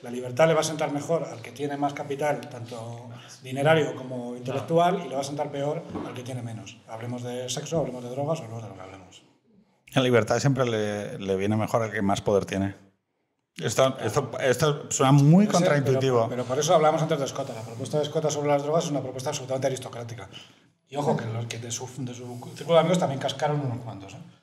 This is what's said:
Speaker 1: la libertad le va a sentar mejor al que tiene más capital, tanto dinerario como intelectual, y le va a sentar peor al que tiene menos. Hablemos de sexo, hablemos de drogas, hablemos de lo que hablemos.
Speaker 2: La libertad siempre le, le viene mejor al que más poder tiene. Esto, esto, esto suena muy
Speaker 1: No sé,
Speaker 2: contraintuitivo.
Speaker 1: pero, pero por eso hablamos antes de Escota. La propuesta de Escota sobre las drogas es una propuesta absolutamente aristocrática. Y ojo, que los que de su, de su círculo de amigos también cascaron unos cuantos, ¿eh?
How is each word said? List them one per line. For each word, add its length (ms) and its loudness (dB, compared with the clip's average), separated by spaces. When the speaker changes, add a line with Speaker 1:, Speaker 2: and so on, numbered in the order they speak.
Speaker 1:
la 80 -12
libertad 360 2
le 80 6
va 60 6
a 40 0
sentar 280 -2
mejor 320 -2
al 180 -10
que 80 -12
tiene 260 -6
más 160 0
capital, 460 -2
tanto 600 -12
dinerario 540 2
como 400 -8
intelectual, 680 2
y 40 -10
le 80 -6
va 60 -2
a 20 -4
sentar 260 -4
peor 320 -4
al 80 -10
que 80 -10
tiene 200 -8
menos. 340 -12
Hablemos 360 -8
de 260 -6
sexo, 300 -2
hablemos 240 -4
de 60 -10
drogas, 280 -2
hablemos 240 -10
de 60 -12
lo 80 -14
que 40 -18
hablemos. 420 -18
Speaker 2:
La 100 2
libertad 360 4
siempre 280 2
le, 520 -2
le 180 0
viene 200 2
mejor 260 2
al 80 -2
que 120 -4
más 180 2
poder 240 2
tiene. 320 -2
Esto, 420 2
esto, 400 -2
esto 520 2
suena 200 2
muy 360 10
Speaker 1:
No 40 -2
sé, 80 4
Speaker 2:
contraintuitivo. 600 4
Speaker 1:
pero, 0 -
pero 160 -4
por 160 0
eso 160 4
hablamos 260 6
antes 160 0
de 60 0
Escota. 300 -6
La 80 -10
propuesta 340 -6
de 80 4
Escota 260 0
sobre 200 -2
las 120 4
drogas 220 2
es 60 -4
una 100 0
propuesta 300 -6
absolutamente 360 -4
aristocrática. 600 -6
Y 60 -18
ojo, 220 0
que 100 -4
los 200 -6
que 120 -10
de 140 -10
su, 160 -8
de 160 -8
su 240 -12
círculo 200 0
de 60 10
amigos 200 4
también 180 0
cascaron 420 -2
unos 180 -4
cuantos, 360 -12
¿eh? 40 -16